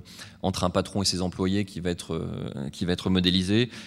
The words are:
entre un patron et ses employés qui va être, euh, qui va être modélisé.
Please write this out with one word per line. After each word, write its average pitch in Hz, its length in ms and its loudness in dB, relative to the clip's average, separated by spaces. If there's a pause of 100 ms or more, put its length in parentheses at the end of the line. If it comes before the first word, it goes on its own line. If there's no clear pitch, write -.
(440)
entre 92 200 0
un 90 60 2
patron 95 320 0
et 95 40 0
ses 92 180 0
employés 95 420 0
qui - 140 -12
va 87 100 -2
être, 87 240 -4
euh, 82 560 -6
qui - 160 -4
va 87 80 2
être 90 160 0
modélisé. 92 640 4 (160)